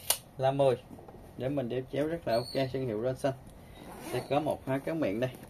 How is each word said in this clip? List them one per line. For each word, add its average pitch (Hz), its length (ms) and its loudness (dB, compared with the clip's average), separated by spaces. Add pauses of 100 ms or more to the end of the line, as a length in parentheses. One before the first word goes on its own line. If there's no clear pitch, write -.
(380)
là 135 120 4
mười. 139 260 6 (600)
Để 123 120 -2
mình 139 200 0
đeo 123 120 -2 (120)
chéo 139 140 2
rất 165 220 -2
là 117 60 4
ok, 127 380 2
thương 131 140 0
hiệu 110 160 0
Ronson. 131 300 2 (800)
Sẽ 123 180 0
có 143 100 4
một 127 240 2
khóa 135 140 2
kéo 156 160 -2
miệng 117 260 2
đây, 127 100 2 (180)